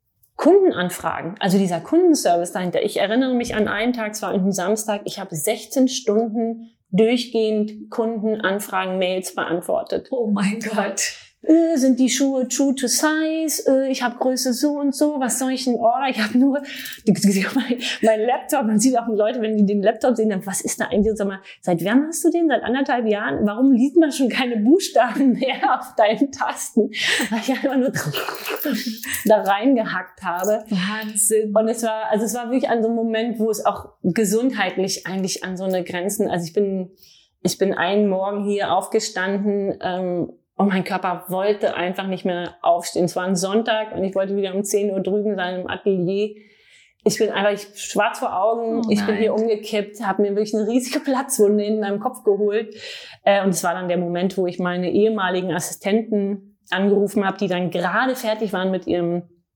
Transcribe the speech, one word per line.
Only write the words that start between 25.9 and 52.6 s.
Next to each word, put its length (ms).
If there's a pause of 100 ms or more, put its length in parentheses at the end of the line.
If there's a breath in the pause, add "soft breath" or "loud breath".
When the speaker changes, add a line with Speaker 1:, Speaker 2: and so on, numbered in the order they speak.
Speaker 1:
deinen 340
Tasten?“ 600 (380 loud breath)
Weil 120
ich 100
einfach 240
nur 160
<laughs> 1300
da 160
reingehackt 800
habe. 460
Speaker 2:
Wahnsinn. 840
Speaker 1:
Und 140
es 160
war, 260
also 140
es 120
war 160
wirklich 180
an 120
so 60
einem 80
Moment, 440
wo 100
es 160
auch 240 (140)
gesundheitlich 1040
eigentlich 360
an 140
so 80
eine 180
Grenzen, 460
also 160
ich 80
bin, 380 (500 soft breath)
ich 160
bin 160
einen 340
Morgen 380
hier 280
aufgestanden, 1080
ähm, 500 (240)
und 140
mein 140
Körper 460
wollte 440
einfach 320
nicht 200
mehr 360
aufstehen. 440
Es 100
war 80
ein 120
Sonntag 600
und 80
ich 100
wollte 240
wieder 160
um 100
zehn 280
Uhr 80
drüben 360
sein 260
im 60
Atelier. 680 (680 loud breath)
Ich 140
bin 140
einfach, 200
ich, 240
schwarz 440
vor 200
Augen, 460
Speaker 2:
Oh 20
Speaker 1:
ich 160
bin 120
Speaker 2:
nein. 20
Speaker 1:
hier 160
umgekippt, 720
hab 140
mir 160
wirklich 180
eine 140
riesige 320
Platzwunde 640
in 160
meinem 200
Kopf 240
geholt. 520 (480 loud breath)